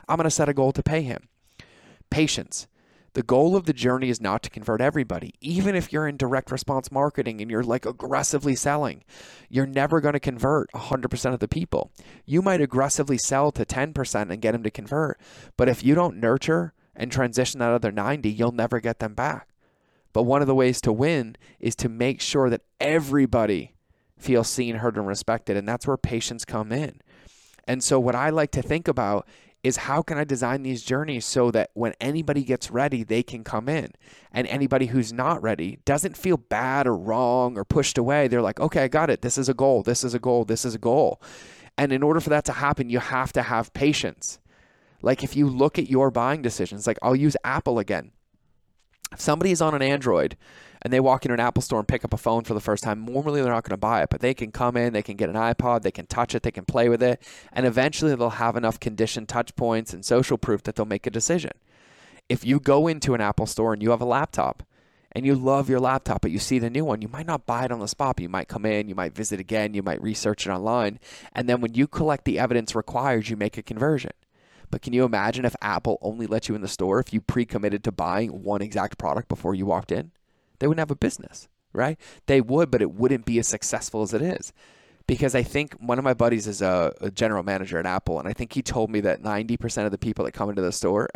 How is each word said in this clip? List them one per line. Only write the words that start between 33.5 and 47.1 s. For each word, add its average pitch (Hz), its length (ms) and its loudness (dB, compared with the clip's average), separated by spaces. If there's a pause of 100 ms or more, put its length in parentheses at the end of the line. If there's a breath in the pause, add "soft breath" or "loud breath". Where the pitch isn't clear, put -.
in. 151 240 -2 (400 loud breath)
And 123 140 -2
anybody 131 400 2
who's 117 260 0
not 131 300 0
ready 95 420 -2
doesn't 147 320 0
feel 175 220 2
bad 131 480 0
or 113 100 4
wrong 120 600 2
or 98 60 -4
pushed - 340 0
away. 139 280 2
They're 120 160 2
like, 101 180 0
"Okay, 156 240 2
I 131 40 0
got 151 220 2
it. - 120 2
This 120 140 -2
is 135 120 0
a 131 60 2
goal. 131 280 4
This 120 200 0
is 123 120 -2
a 120 40 -2
goal. 120 260 2
This 110 200 -2
is 117 100 -2
a 110 40 -8
goal." 120 420 2 (560 loud breath)
And 139 160 2
in 131 100 0
order 160 180 4
for 156 100 -4
that 147 160 2
to 139 60 -4
happen, 143 380 0
you 123 80 2
have 131 360 -2
to 131 80 2
have 113 320 -2
patience. - 640 -2 (640 soft breath)
Like, 131 200 0
if 135 140 -6
you 143 120 4
look 135 300 2
at 139 100 -2
your 135 220 4
buying 127 320 -2
decisions, 104 440 -4
like, 113 160 0
I'll 131 140 4